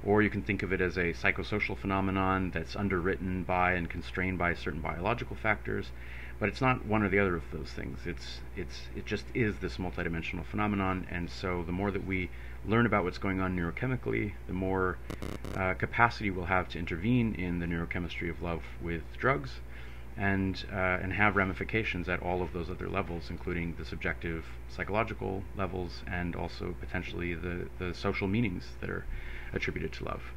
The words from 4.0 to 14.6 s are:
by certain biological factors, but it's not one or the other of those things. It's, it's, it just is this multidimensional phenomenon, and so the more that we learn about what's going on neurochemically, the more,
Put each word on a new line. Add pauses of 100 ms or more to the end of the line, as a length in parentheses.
by
certain
biological
factors, (500)
but
it's
not
one
or
the
other
of
those
things.
It's, (160)
it's, (140)
it
just
is
this
multidimensional
phenomenon,
and
so
the
more
that
we (380)
learn
about
what's
going
on
neurochemically, (140)
the
more, (580)